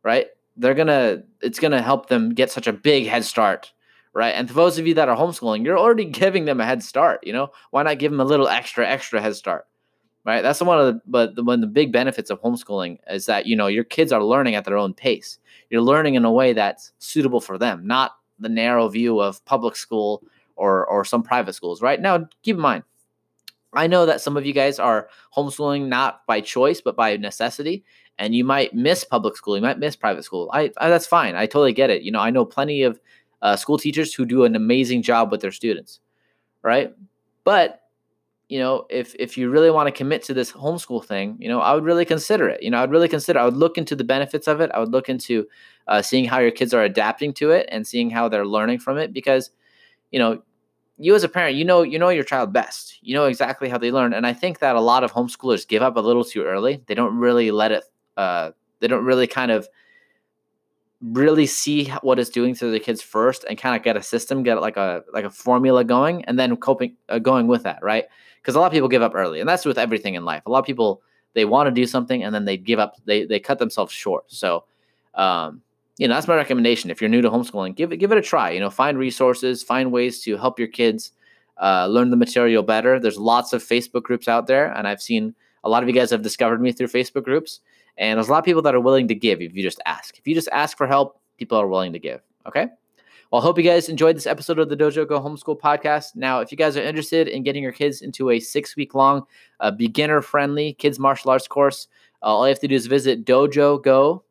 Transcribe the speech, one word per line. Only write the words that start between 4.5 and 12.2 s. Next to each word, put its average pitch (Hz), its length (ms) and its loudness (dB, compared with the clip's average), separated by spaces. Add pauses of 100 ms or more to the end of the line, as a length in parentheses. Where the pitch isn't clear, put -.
those 165 220 4
of 160 80 -4
you 170 100 2
that 151 120 4
are 123 80 4
homeschooling, 117 480 -2
you're 165 160 2
already 226 240 4
giving 180 400 0
them 139 160 0
a 110 60 0
head 120 180 -2
start, 143 420 0
you 101 60 -10
know? 135 200 -6 (200)
Why 143 120 0
not 151 160 0
give 147 120 0
them 143 80 -2
a 131 60 2
little 139 240 4
extra, 117 360 -2
extra 117 360 -4
head 107 160 -4
start, - 280 -6 (600)
right? 113 160 0
That's 139 200 0
one 175 160 4
of 143 100 6
the, 117 200 -2
but 113 280 0
the, 120 80 -6
one 123 120 2
of 120 60 2
the 110 60 0
big 123 260 2
benefits 123 360 -2